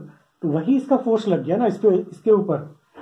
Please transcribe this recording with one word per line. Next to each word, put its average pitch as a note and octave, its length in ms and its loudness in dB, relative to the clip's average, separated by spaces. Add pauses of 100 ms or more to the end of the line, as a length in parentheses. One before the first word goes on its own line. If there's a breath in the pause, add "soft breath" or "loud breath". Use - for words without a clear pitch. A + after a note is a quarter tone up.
(420 loud breath)
तो E3+ 60 -4
वही D#3+ 280 0
इसका C4 220 0
force A3 300 -2
लग D#3 160 0
गया E3 120 -2
ना A#3+ 100 0
इस F#3+ 120 -2
पे, G#3+ 100 2 (120)
इसके - 300 -4
ऊपर। F3 320 0 (400 loud breath)